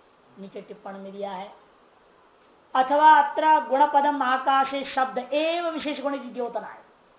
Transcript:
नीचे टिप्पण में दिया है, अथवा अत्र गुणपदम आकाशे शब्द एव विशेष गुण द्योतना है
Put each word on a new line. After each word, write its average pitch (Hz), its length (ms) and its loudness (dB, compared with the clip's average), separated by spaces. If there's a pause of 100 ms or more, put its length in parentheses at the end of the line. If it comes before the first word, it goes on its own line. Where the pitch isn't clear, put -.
(400)
नीचे 196 220 -16
टिप्पण 196 360 -16
में 196 140 -16
दिया 196 200 -10
है, 196 200 -12 (1200)
अथवा 285 400 6
अत्र 302 540 4
गुणपदम 285 560 2
आकाशे 269 640 0
शब्द 262 340 -2
एव 320 500 -2
विशेष 285 320 -6
गुण 277 220 -6
द्योतना 233 440 -8
है - 160 -18 (360)